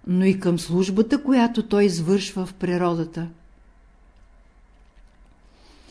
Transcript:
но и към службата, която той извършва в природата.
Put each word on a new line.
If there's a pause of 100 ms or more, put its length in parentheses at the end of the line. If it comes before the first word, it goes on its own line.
но
и
към
службата,
която
той
извършва
в
природата. (2750)